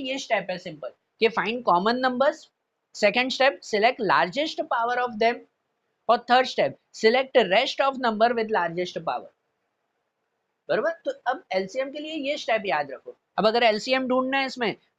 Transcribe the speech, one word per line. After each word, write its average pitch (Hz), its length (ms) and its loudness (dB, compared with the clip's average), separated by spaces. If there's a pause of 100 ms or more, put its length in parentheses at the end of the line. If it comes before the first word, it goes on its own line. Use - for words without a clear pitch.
ये 262 160 -6
step - 300 -2
है 180 100 -6
simple 151 340 -12 (280)
कि 220 100 4
find 226 340 -4
common 208 360 2
numbers, 262 440 0 (500)
second 240 360 2
step 269 340 2
select 220 400 0
largest 180 640 0
power 240 320 -2
of 240 200 -4
them 226 220 2 (680)
और 233 200 2
third 254 180 4
step 156 300 -2 (200)
select 247 520 4
rest 254 340 2
of 269 160 0
number 226 340 2
with 220 200 -2
largest 175 500 -2
power, 123 260 -6 (1400)
बराबर। 226 220 0 (140)
तो 285 60 -6 (160)
अब 269 160 -4 (100)
एलसीएम 254 380 -4
के 294 80 -12
लिए 311 220 -10
ये 277 160 -4
step 220 300 -2
याद 147 240 -2
रखो। - 240 -16 (220)
अब 190 100 2
अगर 233 160 2
एलसीएम 254 440 0
ढूंढना 262 300 0
है 269 80 0
इसमें 240 300 -4 (240)